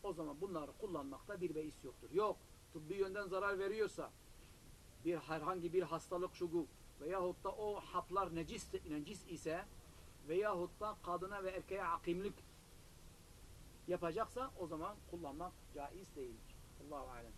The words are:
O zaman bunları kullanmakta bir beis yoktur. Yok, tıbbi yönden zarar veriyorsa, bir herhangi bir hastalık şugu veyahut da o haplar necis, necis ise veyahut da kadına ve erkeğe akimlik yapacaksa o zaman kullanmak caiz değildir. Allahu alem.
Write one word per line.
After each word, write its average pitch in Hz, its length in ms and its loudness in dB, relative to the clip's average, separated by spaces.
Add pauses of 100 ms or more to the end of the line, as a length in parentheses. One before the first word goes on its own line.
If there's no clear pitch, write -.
O 196 100 2
zaman 151 280 -2
bunları 160 300 0 (100)
kullanmakta 165 600 -2
bir 165 140 2
beis 156 280 -2
yoktur. 123 280 -8
Yok, 196 260 6 (360)
tıbbi 156 200 -2
yönden 196 340 4
zarar 190 320 4
veriyorsa, 196 520 2 (920)
bir 170 120 6
herhangi 160 560 2
bir 180 100 10
hastalık 170 520 2
şugu 170 300 4 (360)
veyahut 180 420 2
da 190 60 2
o 208 260 2
haplar 180 600 2
necis, 165 320 -2 (220)
necis 151 400 -2
ise 165 360 0 (600)
veyahut 180 520 4
da 214 240 0
kadına 190 400 0
ve 190 60 2
erkeğe 190 340 0
akimlik 175 500 2 (1500)
yapacaksa 180 720 2
o 180 80 -2
zaman 165 280 -2 (160)
kullanmak 170 400 -4 (240)
caiz 156 400 -8
değildir. 120 400 -8 (320)
Allahu 139 220 -6
alem. 117 280 -8